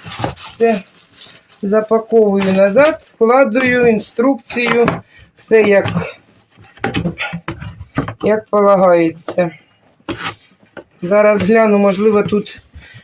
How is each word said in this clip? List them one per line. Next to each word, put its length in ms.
Це 240
запаковую 880
назад, 580
складую 760
інструкцію, 1040
все 240
як, 540
як 240
полагається. 1040
Зараз 400
гляну, 360
можливо, 440
тут 360